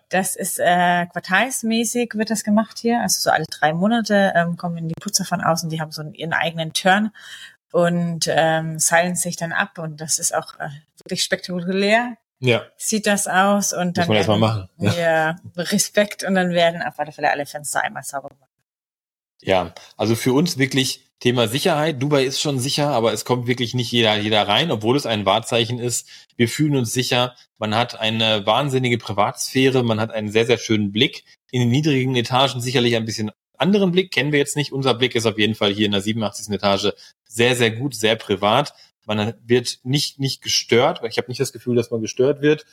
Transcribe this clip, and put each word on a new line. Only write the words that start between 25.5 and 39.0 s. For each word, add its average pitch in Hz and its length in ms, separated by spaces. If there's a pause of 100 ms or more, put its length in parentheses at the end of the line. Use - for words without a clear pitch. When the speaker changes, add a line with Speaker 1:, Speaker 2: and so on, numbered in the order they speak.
Speaker 2:
ist. 120 280 (280)
Wir 120 120
fühlen 147 280
uns 117 160
sicher. 123 420 (240)
Man 107 160
hat 117 240
eine 110 480
wahnsinnige 127 520
Privatsphäre, 127 840
man 110 180
hat 113 120
einen 107 180
sehr, 113 160
sehr 117 120
schönen 107 340
Blick. 117 320 (260)
In 127 100
den 120 100
niedrigen 135 440
Etagen 127 460
sicherlich 120 340
ein 110 100
bisschen 107 280 (240)
anderen 190 340
Blick, 185 220
kennen 135 180
wir 147 80
jetzt 139 160
nicht. 147 160
Unser 135 240
Blick 120 220
ist 113 100
auf 101 120
jeden 107 180
Fall 101 160
hier 104 140
in 101 60
der 98 100
siebenundachtzigsten 107 520
Etage 101 380 (360)
sehr, 120 280
sehr 117 160
gut, 127 240
sehr 110 180
privat. 107 600 (340)